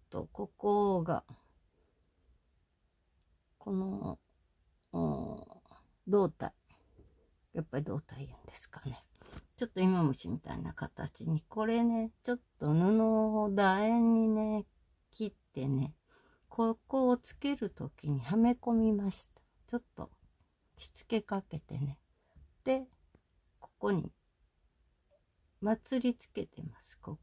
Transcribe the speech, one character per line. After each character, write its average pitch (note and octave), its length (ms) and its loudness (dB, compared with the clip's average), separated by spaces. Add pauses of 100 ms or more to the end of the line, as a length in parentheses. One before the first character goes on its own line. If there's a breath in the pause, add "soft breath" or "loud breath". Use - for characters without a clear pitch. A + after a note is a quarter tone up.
(100)
と F3+ 220 -8
こ G3+ 240 -10
こ G3+ 460 2
が、 D#3+ 220 -2 (2250 loud breath)
こ G3+ 140 -8
の、 F#3+ 480 -4 (720)
お、 D#2 720 -6 (440 soft breath)
胴 F#3+ 220 4
体、 - 260 -6 (960 soft breath)
や D#3+ 100 -6
っ - 20 -6
ぱ C#3 140 -6
り D3+ 60 -4
胴 C#3 160 -4
体 C#3 260 -14
言 B2+ 100 -16
う - 80 -20
ん - 20 -20
で - 80 -20
す - 160 -16
か - 140 -18
ね。 B2+ 200 -10 (520 loud breath)
ち - 80 -4
ょ - 20 -6
っ - 40 -12
と F#3 100 -6
芋 F#3 240 4
虫 C3 240 0
み A2+ 100 -4
た - 160 -10
い - 80 -8
な E3 100 -8
形 - 540 -10
に、 D#3+ 220 0
こ G#3+ 180 -2
れ A#3 160 2
ね、 A3+ 300 0 (100)
ち - 80 -6
ょ B3 40 2
っ A#3+ 60 -8 (200)
と D3 120 0
布 A3 720 4
を G#3+ 60 0
楕 G3 320 4
円 A3+ 340 6
に A3 140 4
ね、 G#3+ 380 0 (440)
切 A3 160 -6
っ G3+ 60 -8 (200)
て C3 140 -4
ね、 C#3 280 0 (540 soft breath)
こ A3+ 380 0
こ C4 220 2
を B3 80 4
つ - 200 -14
け C#4+ 200 -2
る G#3 140 -4
と - 200 -10
き - 180 -10
に C#3 120 0
は C#3 160 -2
め A#3 160 6
込 A#3+ 200 -2
み A3 200 4
ま G3+ 180 0
し - 200 -14
た。 - 100 -20 (260)
ち - 80 -10
ょ - 40 -2
っ A#3+ 40 -6 (120)
と - 160 -14 (680)
し - 100 -18
つ - 180 -18
け A3+ 140 0
か G3 220 -6
け - 180 -12
て - 180 -12
ね。 C#3 200 -6 (640 soft breath)
で、 C4 220 0 (760)
こ - 180 -20
こ G#2 140 0
に - 180 0 (1500)
祭 A3 400 -2
り B3 160 2
つ - 140 -20
け - 160 -8
て - 160 -16
ま - 180 -12
す、 - 180 -20
こ - 240 -12